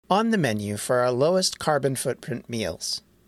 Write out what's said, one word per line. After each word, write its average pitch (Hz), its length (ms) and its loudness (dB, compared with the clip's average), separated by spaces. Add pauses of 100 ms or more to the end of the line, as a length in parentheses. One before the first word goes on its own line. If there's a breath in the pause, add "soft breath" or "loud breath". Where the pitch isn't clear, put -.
on 220 220 2
the 220 60 2
menu 107 380 0
for 123 220 0
our 123 140 2
lowest 165 480 2
carbon 139 360 0
footprint - 540 -6
meals. 110 520 -4 (260)